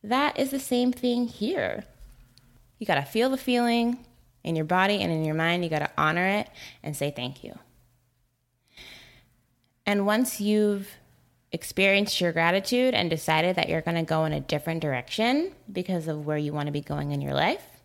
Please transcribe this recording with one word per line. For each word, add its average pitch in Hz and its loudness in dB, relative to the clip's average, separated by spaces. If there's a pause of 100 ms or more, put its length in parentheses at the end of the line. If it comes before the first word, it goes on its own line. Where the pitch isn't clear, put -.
That 262 0
is 269 0
the 277 -2
same 247 2
thing 247 0
here. 233 -2 (960)
You 214 -8
gotta 139 2
feel 226 0
the 269 -2
feeling 240 0 (380)
in 165 -4
your 160 0
body 190 2
and 175 0
in 160 0
your 156 0
mind. 170 0
You 170 -2
gotta 151 -2
honor 165 2
it 202 -2 (340)
and 151 -8
say 143 -2
thank 127 -8
you. - -14 (2250)
And 202 2
once 220 2
you've 208 2 (600)
experienced 196 2
your 175 2
gratitude 190 2
and 175 2
decided 160 0
that 170 2
you're 165 0
gonna 170 -2
go 160 2
in 156 0
a 151 -2
different 160 -2
direction 226 0 (180)
because 175 -4
of 151 -4
where 151 0
you 147 -2
wanna 147 -4
be 143 -4
going 147 -4
in 143 -2
your 139 -4
life 180 -2